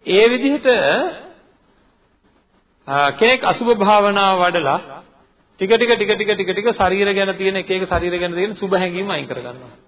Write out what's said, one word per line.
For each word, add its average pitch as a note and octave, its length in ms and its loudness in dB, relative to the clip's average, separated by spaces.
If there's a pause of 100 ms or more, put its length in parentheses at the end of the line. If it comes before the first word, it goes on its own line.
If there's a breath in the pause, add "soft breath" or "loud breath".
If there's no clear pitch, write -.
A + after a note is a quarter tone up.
ඒ F#3+ 220 4
විදිහට, C4+ 400 0 (2250)
ආ, C#3 240 0
කෙනෙක් A#3+ 320 2
අසුභ A3+ 320 2
භාවනාව G3+ 640 2
වඩලා F3 400 0 (800)
ටික F#3+ 100 -4
ටික, A3+ 220 4
ටික G#3 180 0
ටික, G3+ 200 -2
ටික G3 200 -2
ටික G3+ 200 -2
ශරීර G3 420 0
ගැන G3 220 -2
තියෙන, F#3+ 220 -2
එක F#3 140 -8
එක F#3 140 -2
ශරීර F3 340 -2
ගැන F3 160 -4
තියෙන G3 220 -4
සුභ F#3+ 180 -4
හැඟීම් F#3 360 -2
අයින් D3 180 -6
කරගන්නවා. B2 460 -14 (140)